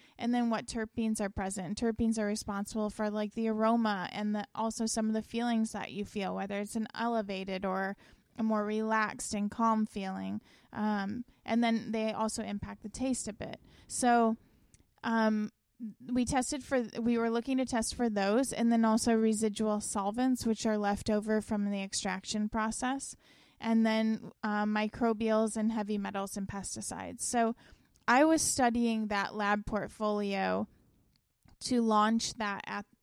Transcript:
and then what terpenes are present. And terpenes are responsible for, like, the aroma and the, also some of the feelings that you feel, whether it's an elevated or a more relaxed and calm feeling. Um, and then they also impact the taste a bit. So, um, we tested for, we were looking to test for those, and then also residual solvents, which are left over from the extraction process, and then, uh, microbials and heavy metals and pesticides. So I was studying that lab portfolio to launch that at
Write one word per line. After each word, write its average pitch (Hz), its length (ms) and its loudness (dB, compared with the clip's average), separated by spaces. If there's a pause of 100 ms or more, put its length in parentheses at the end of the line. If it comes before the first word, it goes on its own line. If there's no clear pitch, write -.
(180)
and 240 160 0
then 240 160 2
what 226 160 -2
terpenes 220 520 -2
are 202 120 -2
present. 190 360 -4
And 208 100 -4
terpenes 226 420 2
are 208 80 0
responsible 208 640 -4
for, 214 200 -2
like, 214 220 -4
the 226 160 -2
aroma 220 640 2
and 208 220 -2
the, 208 100 -2 (100)
also 226 300 -2
some 220 240 0
of 220 60 0
the 220 80 -2
feelings 233 500 0
that - 200 -8
you 202 120 -4
feel, 190 320 -4
whether 202 240 -4
it's 208 160 -6
an 220 180 -2
elevated 196 680 -2
or 190 320 -2 (420)
a 226 40 0
more 214 220 2
relaxed 220 680 -2
and 202 160 -2
calm 220 360 2
feeling. 190 540 -6 (320)
Um, 214 520 -2 (200)
and 233 180 0
then 226 300 0
they 220 200 -2
also 220 300 -4
impact 202 400 -8
the 214 60 -12
taste 254 400 -4
a - 40 -8
bit. - 280 -10 (280)
So, 233 480 4 (680)
um, 220 460 2 (560)
we 247 180 2
tested 262 380 0
for, 247 240 0 (140)
we 233 180 2
were 226 100 2
looking 240 300 0
to 262 80 2
test 226 300 -2
for 240 120 2
those, 208 440 2
and 233 180 2
then 226 140 4
also 226 300 4
residual 214 680 2
solvents, 226 640 0
which 220 180 0
are 214 140 2
left 202 320 0
over 214 300 2
from 202 300 -2
the 196 120 -2
extraction 196 680 -2
process, 233 680 -4 (440)
and 226 240 4
then, 220 460 0 (140)
uh, 208 200 0
microbials 214 920 2
and 220 160 0
heavy 214 260 -2
metals 196 380 -6
and 196 120 -6
pesticides. - 760 -8
So 233 340 2 (500)
I 254 180 8
was 320 180 6
studying 233 680 2
that 202 260 -2
lab 208 320 0
portfolio 202 1040 -2 (920)
to 240 220 0
launch 220 520 2
that 208 320 -2
at 202 200 -6 (160)